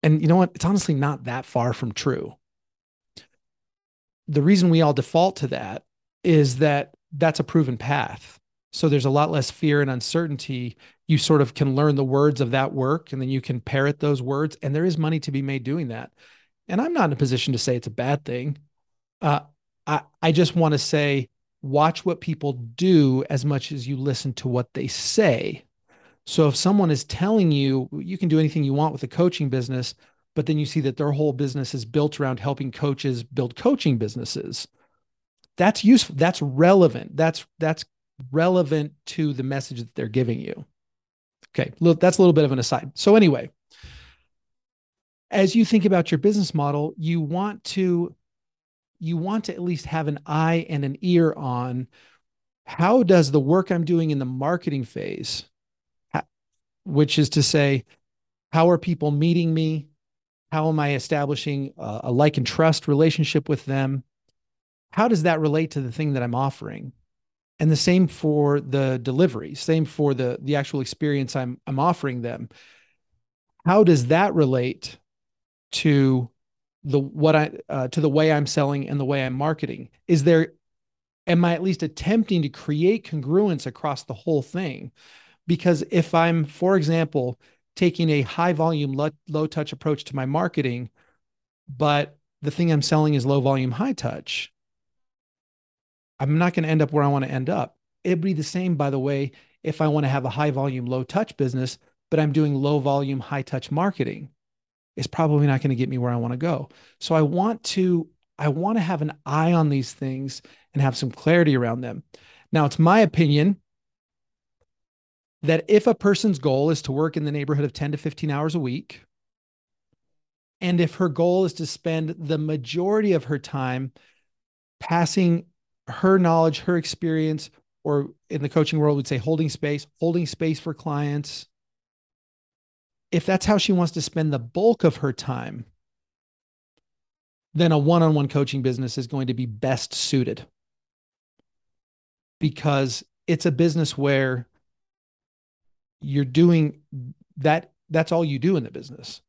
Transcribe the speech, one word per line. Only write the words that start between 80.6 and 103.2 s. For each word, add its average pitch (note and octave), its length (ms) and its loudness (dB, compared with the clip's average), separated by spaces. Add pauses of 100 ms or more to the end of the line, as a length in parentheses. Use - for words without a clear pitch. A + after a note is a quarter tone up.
am F3 180 4
I E3+ 100 2
at E3 100 -4
least F#3 180 -2
attempting F3+ 640 0
to C#3+ 60 -2
create E3+ 600 -2
congruence D#3+ 560 0
across C3+ 380 -6
the - 100 -12
whole C#3+ 300 -2
thing? E3+ 480 -8 (560)
Because E3+ 420 2
if E3+ 240 0
I'm, E3 320 2
for F3+ 300 0
example, D#3 640 0 (360)
taking E3+ 360 0
a D3 100 2
high E3+ 320 0
volume, D3+ 380 0
lo-, C#3+ 180 -2 (180)
low D#3 200 -2
touch D#3 240 -6
approach D3 320 -4
to - 120 -12
my C3 120 -4
marketing, C3+ 640 -2 (760)
but D3 480 0 (280)
the C#3+ 80 -2
thing E3+ 200 0
I'm D3 120 2
selling D3+ 320 2
is B2+ 100 0
low C#3 160 2
volume, C3 300 0
high G#3 220 -4
touch, - 580 -8 (1700)
I'm C#3 180 0
not F3 160 2
gonna D#3+ 160 -2
end D#3+ 120 4
up D3+ 120 0
where D3 100 2
I C#3+ 40 2
wanna C#3 200 0
end C3 220 -6
up. - 260 -4 (280)
It'd F3+ 180 0
be F#3+ 120 -2
the D#3 100 -4
same, F3+ 320 -4
by C#3+ 160 0
the C3+ 80 -2
way, C#3 320 -4 (320)
if D#3 180 -4
I D#3 60 2
wanna D3 200 0
have C3+ 160 -2
a B2+ 60 -4
high D3 220 -2
volume, C3 340 -4
low B2+ 180 -4
touch G#3 320 -4
business, C3 440 -4 (320)
but D#3 80 2
I'm D3+ 120 2
doing D3 220 2
low C#3+ 260 0
volume, C#3 400 -2
high C#3 220 -8